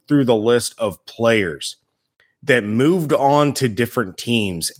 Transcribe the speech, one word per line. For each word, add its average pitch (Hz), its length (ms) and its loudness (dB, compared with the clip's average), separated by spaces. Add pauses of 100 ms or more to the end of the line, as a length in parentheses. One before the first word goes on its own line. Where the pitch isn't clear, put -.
through 143 160 2
the 117 120 4
list 113 420 0
of 107 280 -6
players 110 720 -2 (680)
that 123 220 2
moved 147 480 0
on 139 420 2
to 131 140 -2
different 110 480 -4
teams 101 640 -4